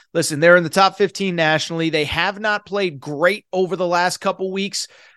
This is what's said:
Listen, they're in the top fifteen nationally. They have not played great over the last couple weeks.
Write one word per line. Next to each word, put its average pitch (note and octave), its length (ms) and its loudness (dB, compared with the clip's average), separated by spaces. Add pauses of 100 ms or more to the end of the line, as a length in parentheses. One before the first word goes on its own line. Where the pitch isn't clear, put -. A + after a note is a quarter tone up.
(140)
Listen, D#3 260 -2
they're E3+ 160 8
in F3 80 4
the D#3 60 -4
top F#3+ 280 2
fifteen G3 380 -2
nationally. D#3+ 540 0
They D3+ 160 0
have F#3 340 -2
not G#3 260 -2
played F#3 360 -4
great E3+ 500 -2
over F#3 240 -2
the F3+ 100 -2
last F3 340 0
couple F#3+ 340 -4
weeks. G3 340 -6 (300)